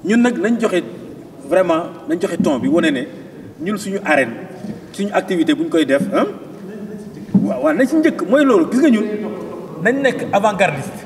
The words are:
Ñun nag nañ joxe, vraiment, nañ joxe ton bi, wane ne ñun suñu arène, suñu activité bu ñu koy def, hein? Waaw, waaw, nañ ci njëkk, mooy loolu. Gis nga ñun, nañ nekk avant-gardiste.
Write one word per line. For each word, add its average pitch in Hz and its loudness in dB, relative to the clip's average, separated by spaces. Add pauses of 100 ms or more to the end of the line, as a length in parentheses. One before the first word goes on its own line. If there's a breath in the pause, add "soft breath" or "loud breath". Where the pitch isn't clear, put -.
Ñun 214 4
nag 247 2
nañ 220 0
joxe, 185 0 (680)
vraiment, 175 2 (240)
nañ 170 0
joxe 175 -2
ton 143 2
bi, 127 0
wane 165 4
ne 127 -2 (580)
ñun 196 -2
suñu 196 -6
arène, 135 2 (600)
suñu 202 -4
activité 180 2
bu 156 -2
ñu 165 -4
koy 160 2
def, 135 2 (120)
hein? 175 2 (1160)
Waaw, 202 -2
waaw, 311 4
nañ 262 4
ci 311 0
njëkk, 311 2
mooy 285 6
loolu. 220 4
Gis 247 2
nga 320 6
ñun, 214 4 (760)
nañ 254 2
nekk - 0
avant-gardiste. 190 0